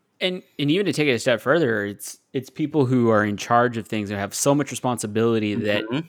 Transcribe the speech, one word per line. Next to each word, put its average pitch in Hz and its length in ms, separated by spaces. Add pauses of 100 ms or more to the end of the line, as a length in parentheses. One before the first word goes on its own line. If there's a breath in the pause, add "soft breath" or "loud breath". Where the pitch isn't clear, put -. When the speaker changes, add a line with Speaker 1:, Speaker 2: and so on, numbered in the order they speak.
(200)
Speaker 1:
And, 180 220 (160)
and 143 140
even 190 160
to 151 60
take 151 140
it 135 40
a 113 80
step 120 200
further, 123 460
it's, - 340 (140)
it's 131 160
people 147 380
who 123 220
are 104 140
in 104 140
charge 120 400
of 107 100
things 107 220
and 104 100
have 98 140
so 143 220
much 147 160
responsibility 113 840
that 104 300
Speaker 2:
Mm-hmm. 120 260